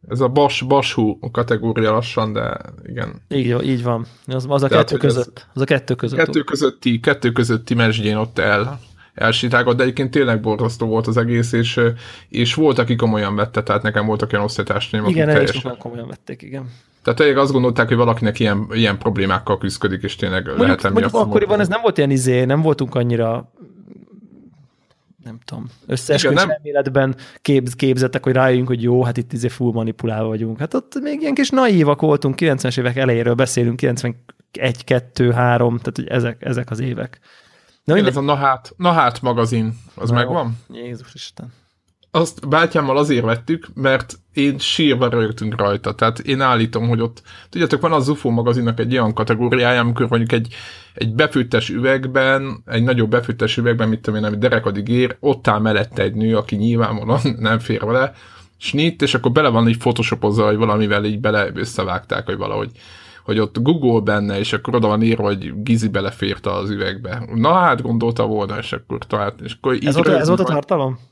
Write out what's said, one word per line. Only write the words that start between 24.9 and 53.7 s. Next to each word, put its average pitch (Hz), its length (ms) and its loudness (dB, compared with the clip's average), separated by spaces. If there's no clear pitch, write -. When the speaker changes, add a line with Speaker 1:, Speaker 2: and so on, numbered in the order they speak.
Speaker 2:
nem 117 220 -16
tudom, 113 200 -14
összeesküvés 143 480 0
Speaker 1:
Igen, 190 120 4
nem? 156 80 -2
Speaker 2:
elméletben 135 600 0
képz-, 123 340 2
képzettek, 131 480 0
hogy 131 100 2
rájöjjünk, 127 340 4
hogy 123 140 -2
jó, 123 220 2
hát 120 140 -2
itt 117 160 -6
izé 120 140 -2
full 120 240 -2
manipulálva 113 560 -4
vagyunk. 113 320 -4
Hát 151 140 -6
ott 262 280 -6
még 294 200 -6
ilyen 285 120 -2
kis 269 160 0
naívak 185 520 4
voltunk, 147 340 2
kilencvenes 131 420 0
évek 123 200 -2
elejéről 120 360 2
beszélünk, 120 420 0
kilencvenegy, 120 420 -2
kettő, 123 480 0
három, 120 460 2
tehát 120 180 -6
hogy - 120 -8
ezek, 117 380 -4
ezek 123 260 -4
az 110 80 -6
évek. 120 400 -8
Na 151 140 2
Speaker 1:
Igen, 208 80 4
Speaker 2:
mindegy. 123 60 4
Speaker 1:
ez 135 60 -4
a 139 40 -2
Na 143 140 2
hát, 135 420 -2
Na 180 140 2
hát 127 300 2
magazin, 117 560 0
az 117 140 -6
Speaker 2:
Na 120 100 4
jó. 123 60 2
Speaker 1:
megvan? 120 320 -2
Speaker 2:
Jézus 120 400 -14
Isten. - 400 -18
Speaker 1:
Azt 160 340 -2
bátyámmal 156 500 2
azért 143 280 2
vettük, 120 480 -2
mert 131 420 0
én 139 260 0
sírva 127 500 2
rögtünk 110 480 -2
rajta. 101 380 -2
Tehát 113 240 0
én 135 220 -2
állítom, 117 460 2
hogy 117 140 0
ott, 117 200 -6
tudjátok, 160 320 0
van 165 100 2
az 139 180 2
ufo 143 200 -2
magazinnak 117 500 0
egy 113 140 -2
olyan 113 200 0
kategóriája, 120 680 2
amikor 117 280 0
mondjuk 117 220 0
egy, 117 220 0
egy 113 220 -4
befőttes 123 540 0
üvegben, 131 960 0
egy 117 180 0
nagyobb 120 260 2
befőttes 117 480 -2
üvegben, 117 320 0